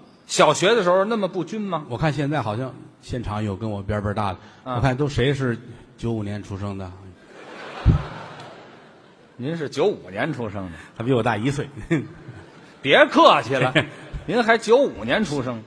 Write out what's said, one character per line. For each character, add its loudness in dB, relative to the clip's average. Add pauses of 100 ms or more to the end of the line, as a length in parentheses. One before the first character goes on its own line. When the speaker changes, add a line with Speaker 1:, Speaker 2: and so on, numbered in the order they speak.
(280)
Speaker 1:
小 4
学 4
的 2
时 2
候 4
那 -2
么 -2
不 -4
均 -8
吗？ -4
Speaker 2:
我 -6
看 0
现 -2
在 -2
好 -2
像 -6 (260)
现 -8
场 -4
有 -2
跟 -6
我 -6
边 -2
儿 -4
边 -2
儿 -2
大 -2
的， -10 (240)
Speaker 1:
啊。 -6
Speaker 2:
我 0
看 2
都 -2
谁 0
是 -2 (380)
九 -4
五 -4
年 -8
出 -10
生 -6
的？ -10 (2500)
Speaker 1:
您 -4
是 -6
九 2
五 -2
年 0
出 -6
生 -6
的。 -10 (260)
Speaker 2:
他 -4
比 2
我 4
大 2
一 0
岁。 -4 (180)
<laughs> -6
Speaker 1:
别 6
客 8
气 -2
了， 2 (280)
Speaker 2:
<laughs> -14
Speaker 1:
您 2
还 4
九 4
五 2
年 0
出 -2
生。 -6